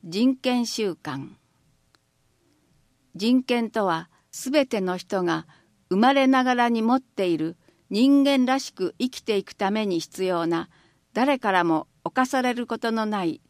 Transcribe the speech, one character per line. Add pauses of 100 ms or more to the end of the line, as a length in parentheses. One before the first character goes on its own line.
人
権
週
間。 (1800)
人
権
と
は、 (220)
す
べ
て
の
人
が (420)
生
ま
れ
な
が
ら
に
持
っ
て
い
る (340)
人
間
ら
し
く
生
き
て
い
く
た
め
に
必
要
な、 (440)
誰
か
ら
も (160)
侵
さ
れ
る
こ
と
の
な
い